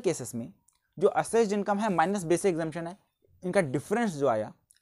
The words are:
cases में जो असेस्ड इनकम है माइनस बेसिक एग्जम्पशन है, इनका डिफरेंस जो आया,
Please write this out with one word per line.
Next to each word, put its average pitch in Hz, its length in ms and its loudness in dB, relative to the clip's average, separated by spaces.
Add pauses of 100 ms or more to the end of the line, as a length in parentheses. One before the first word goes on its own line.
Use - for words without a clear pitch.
cases 135 280 -4
में 120 160 -6 (460)
जो 180 100 4
असेस्ड 208 460 2
इनकम 202 260 0
है 214 140 0
माइनस 175 300 2
बेसिक 170 300 2
एग्जम्पशन 165 340 -4
है, 180 100 -14 (460)
इनका 180 180 2
डिफरेंस 196 500 0
जो 139 160 0
आया, 110 260 0 (280)